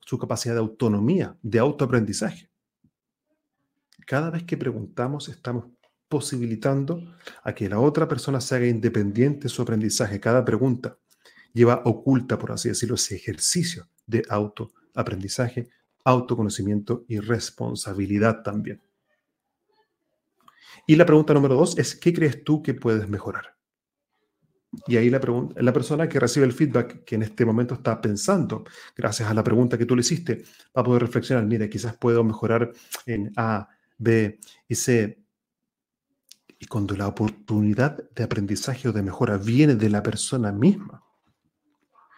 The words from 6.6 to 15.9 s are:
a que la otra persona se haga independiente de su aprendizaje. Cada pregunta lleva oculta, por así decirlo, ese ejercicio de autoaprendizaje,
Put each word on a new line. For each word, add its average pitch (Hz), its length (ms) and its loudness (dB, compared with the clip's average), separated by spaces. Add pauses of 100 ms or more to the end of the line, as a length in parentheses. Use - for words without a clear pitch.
a 104 120 -6
que 101 140 -4
la 104 100 -2
otra 151 300 2
persona 139 320 -2
se 131 160 -2
haga 120 100 2
independiente 117 800 0
de 123 40 -2
su 123 140 -6
aprendizaje. 107 580 -2
Cada 123 240 2
pregunta 120 540 -2 (540)
lleva 120 340 2
oculta, 120 520 0
por - 140 -10
así 113 160 -6
decirlo, 110 280 -4
ese - 200 -6
ejercicio 170 720 -4 (180)
de 113 220 -2
autoaprendizaje, 107 1400 -6 (360)